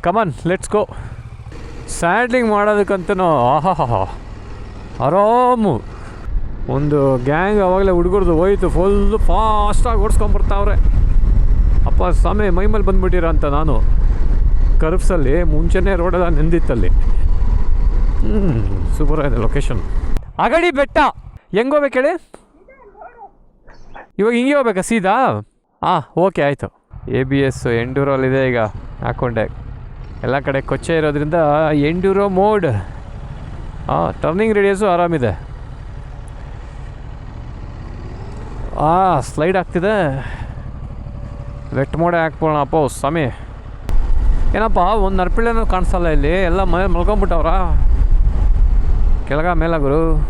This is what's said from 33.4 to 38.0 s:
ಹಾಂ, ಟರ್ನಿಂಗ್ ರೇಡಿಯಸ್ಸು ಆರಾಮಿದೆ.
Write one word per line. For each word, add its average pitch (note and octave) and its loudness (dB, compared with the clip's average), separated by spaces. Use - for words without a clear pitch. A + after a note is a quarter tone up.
ಹಾಂ, E3 -2
ಟರ್ನಿಂಗ್ G3+ -2
ರೇಡಿಯಸ್ಸು G3 0
ಆರಾಮಿದೆ. E3+ 0